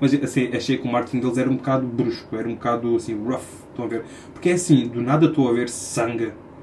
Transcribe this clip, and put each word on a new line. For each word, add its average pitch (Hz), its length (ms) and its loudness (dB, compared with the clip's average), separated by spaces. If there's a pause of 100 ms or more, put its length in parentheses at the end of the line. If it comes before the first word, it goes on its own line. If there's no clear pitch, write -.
Mas 139 140 4
assim, 135 400 0
achei 123 240 0
que - 80 -6
o 120 40 -2
marketing 120 300 0
deles 123 180 0
era 131 120 2
um 131 60 2
bocado 131 300 0
brusco, 117 500 -4
era 110 120 -4
um 113 60 -4
bocado 117 420 0
assim, 113 180 -4
rough, 117 280 -4 (280)
estão 120 140 -8
a 113 40 -6
ver? 113 160 -4 (280)
Porque - 180 0
é - 20 4
assim, 143 360 6
do 117 120 -4
nada 147 260 4
estou 135 220 4
a 120 40 4
ver 120 160 2
sangue, 117 640 -4 (300)